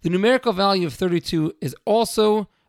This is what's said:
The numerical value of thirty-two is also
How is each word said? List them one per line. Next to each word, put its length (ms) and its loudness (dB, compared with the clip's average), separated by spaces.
The 80 -2
numerical 420 2
value 340 0
of 80 -6
thirty-two 640 -2
is 140 -6
also 640 0